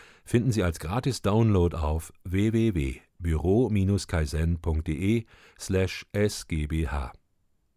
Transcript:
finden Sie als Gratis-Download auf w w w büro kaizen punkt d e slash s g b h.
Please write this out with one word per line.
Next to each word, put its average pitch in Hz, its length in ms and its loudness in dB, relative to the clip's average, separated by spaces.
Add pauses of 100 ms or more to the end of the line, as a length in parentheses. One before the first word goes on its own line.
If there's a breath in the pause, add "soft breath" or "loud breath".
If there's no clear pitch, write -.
(240 loud breath)
finden 120 280 2
Sie 104 120 0
als 85 160 -2
Gratis-Download 101 960 2
auf 78 380 -4 (100)
w 98 300 0
w 113 200 2
w 67 260 -2 (200)
büro 85 500 2 (380)
kaizen 82 520 0
punkt 80 280 -2
d 80 60 -2
e 104 320 0 (340 soft breath)
slash 95 540 -2
s 104 340 -2
g 76 200 -2
b 78 200 -2
h. 69 240 -6 (640)